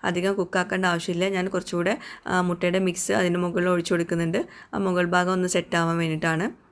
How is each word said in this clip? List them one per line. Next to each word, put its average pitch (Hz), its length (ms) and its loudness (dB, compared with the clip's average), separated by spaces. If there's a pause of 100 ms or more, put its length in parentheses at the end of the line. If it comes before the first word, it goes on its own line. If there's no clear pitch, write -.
അധികം 180 280 0
കുക്കാക്കേണ്ട 185 520 0
ആവശ്യമില്ല. 175 440 0
ഞാൻ 185 180 -2
കുറച്ചുകൂടെ, 180 500 -2 (300)
ആ, 180 140 2
മുട്ടയുടെ 180 380 2
മിക്സ് 185 320 0
അതിൻ്റെ 175 280 2
മുകളിൽ 175 300 0
ഒഴിച്ച് 175 240 2
കൊടുക്കുന്നുണ്ട്. 170 520 0 (280)
ആ - 40 -4
മുകൾ 180 280 2
ഭാഗം 180 280 2
ഒന്ന് 185 140 0
സെറ്റ് 175 280 -2
ആവാൻ 170 220 2
വേണ്ടിയിട്ടാണ്. 165 760 -2